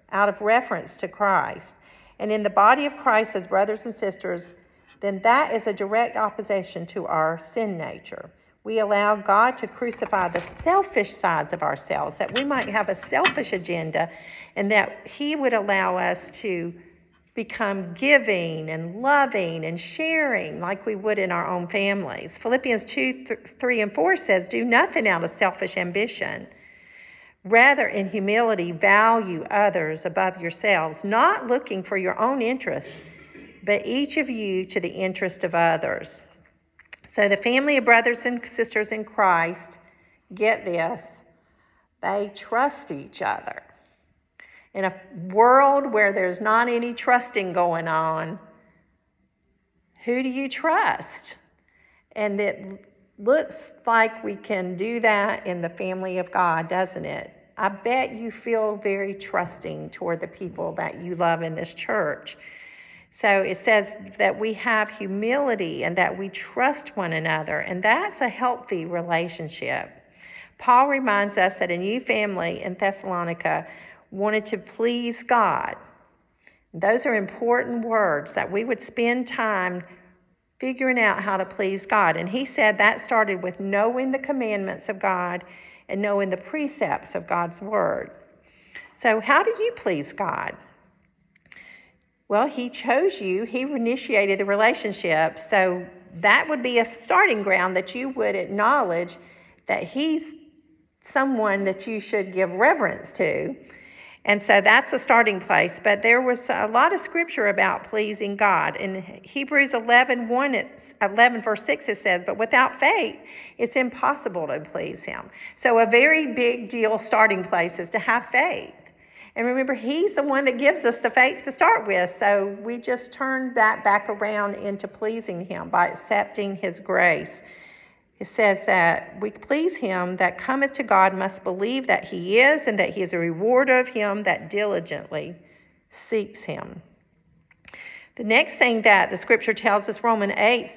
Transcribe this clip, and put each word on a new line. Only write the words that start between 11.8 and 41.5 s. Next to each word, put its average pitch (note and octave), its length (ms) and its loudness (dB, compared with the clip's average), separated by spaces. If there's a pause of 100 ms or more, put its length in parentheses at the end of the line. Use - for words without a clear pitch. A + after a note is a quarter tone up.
that F#3 220 -6
we C#4 60 0
might C4 240 -2
have G#3 200 -2
a G3 80 -2
selfish - 560 -2
agenda, E3+ 580 -4 (460)
and G3+ 160 -2
that - 340 0
he D4 300 -6
would C4+ 160 0
allow G3 460 0
us F3+ 320 -4
to E3+ 420 -6 (640)
become G3 600 -4
giving F3+ 760 2
and E3+ 320 -8
loving A3+ 600 2
and E3+ 140 -6
sharing A#3+ 840 -2
like G3 260 -6
we A3 80 -2
would G3+ 240 -2
in F#3 140 -2
our F3 140 -2
own F3+ 200 -4
families. G3 720 -4
Philippians A#3+ 460 -2
two, C4 420 -4 (320)
three, B3 220 0
and G3+ 120 -2
four E4+ 240 2
says, F3+ 300 2
"Do A#3 180 -4
nothing A#3+ 440 2
out E3+ 160 0
of F3 80 -4
selfish F#3 440 -2
ambition. F#3+ 720 -4 (960)
Rather, A#3+ 460 6
in G3 200 -2
humility, G3+ 640 0
value G3+ 800 4
others F3+ 560 0
above F#3 340 -2
yourselves, E3 640 -2
not B3+ 440 2
looking A#3+ 340 -2
for G3 160 -4
your F#3 200 -2
own C4 220 0
interests, - 560 -4 (680)
but G3+ 200 0
each C#4 320 -4
of C#4+ 140 -2
you G3 340 -4
to F#3+ 160 -4
the E3+ 80 -6
interest F#3+ 560 -4
of E3+ 100 -4
others." E3 680 0 (840)
So G#3 200 0
the G3+ 80 4
family C4 400 0
of B3 80 0
brothers A#3 420 4
and A#3+ 200 -4
sisters A3 460 -4
in G#3+ 120 -6
Christ, F3+ 720 0 (560)
get G#3+ 300 0
this, E3+ 380 -2 (960)